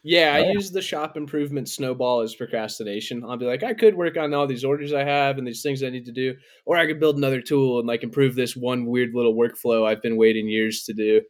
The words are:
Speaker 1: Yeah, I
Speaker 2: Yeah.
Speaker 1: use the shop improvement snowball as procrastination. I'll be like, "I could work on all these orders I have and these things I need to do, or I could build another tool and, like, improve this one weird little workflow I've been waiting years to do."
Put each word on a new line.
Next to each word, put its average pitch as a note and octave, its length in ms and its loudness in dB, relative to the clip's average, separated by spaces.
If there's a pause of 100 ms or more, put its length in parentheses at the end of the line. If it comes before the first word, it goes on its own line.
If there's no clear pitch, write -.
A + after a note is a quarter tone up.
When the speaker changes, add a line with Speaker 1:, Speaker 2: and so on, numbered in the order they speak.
Speaker 1:
Yeah, D#3+ 320 4
I D3 60 6
Speaker 2:
Yeah. F#3 140 4
Speaker 1:
use G3 180 -2
the F#3 100 -2
shop D#3 360 -6
improvement C#3+ 500 -4
snowball B2+ 540 0
as A2+ 120 -4
procrastination. A2 920 -6
I'll A#2+ 100 -8
be B2 100 -8
like, B2+ 180 -2
"I B3 100 -4
could G#3+ 220 6
work E3+ 200 -2
on D#3 180 -2
all C#3+ 140 2
these B2+ 160 -4
orders C#3+ 300 -2
I C#3 100 0
have C#3 340 0
and C3 80 -6
these A#2 160 -10
things C3+ 220 -2
I C3 60 -4
need B2+ 160 -10
to A#2+ 80 -14
do, C3 220 -2 (300)
or E3+ 120 0
I E3 100 2
could D3+ 140 -4
build D3+ 160 4
another C3+ 240 0
tool C3 380 2
and, A#2 80 -2
like, A#2 160 -2
improve B2 320 0
this - 200 -2
one B2 300 -4
weird A#2+ 280 0
little A#2 220 2
workflow A#2 500 2
I've A2 160 0
been A2+ 140 -2
waiting A2 320 4
years A2 380 -2
to A2+ 80 -10
do." G#2+ 360 4